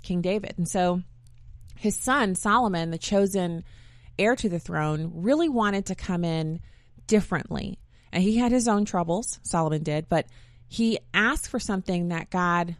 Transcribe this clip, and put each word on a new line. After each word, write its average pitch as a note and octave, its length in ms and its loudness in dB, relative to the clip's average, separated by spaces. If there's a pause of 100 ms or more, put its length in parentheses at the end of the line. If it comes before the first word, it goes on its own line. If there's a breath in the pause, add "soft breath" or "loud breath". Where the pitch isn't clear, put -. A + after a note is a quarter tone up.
King F3 180 -4
David. F#3+ 380 -2
And E3+ 100 -2
so F3+ 360 0 (720)
his G#3 220 -2
son, B3 380 0
Solomon, G3+ 560 2
the E3 60 -4
chosen F#3+ 680 0 (540 soft breath)
heir A3+ 200 4
to A3+ 100 -2
the E3+ 120 -2
throne, D#3 560 -2
really C#4+ 340 2
wanted G3+ 380 0
to F#3 80 -4
come F3 280 -2
in D#3+ 380 -2 (460 soft breath)
differently. - 720 0 (320 soft breath)
And F#3 120 2
he G#3+ 140 4
had A#3+ 160 4
his A#3+ 160 4
own G#3 160 4
troubles, F3+ 560 -2
Solomon D#3 420 0
did, D3+ 240 -2
but D#3+ 200 2 (400 soft breath)
he A3+ 320 0 (140)
asked A#3 360 2
for B3 100 -4
something F#3 500 -2
that E3 200 -4
God F3 500 0